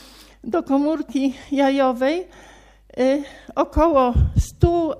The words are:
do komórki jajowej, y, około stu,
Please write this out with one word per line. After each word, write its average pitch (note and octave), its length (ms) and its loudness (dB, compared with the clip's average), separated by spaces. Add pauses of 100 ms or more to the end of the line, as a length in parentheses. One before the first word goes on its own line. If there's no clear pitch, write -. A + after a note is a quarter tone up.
(440)
do A#3 200 -4
komórki C#4+ 720 -2 (180)
jajowej, C4+ 760 0 (720)
y, C4+ 240 0 (320)
około C#4 580 2 (240)
stu, E4+ 640 0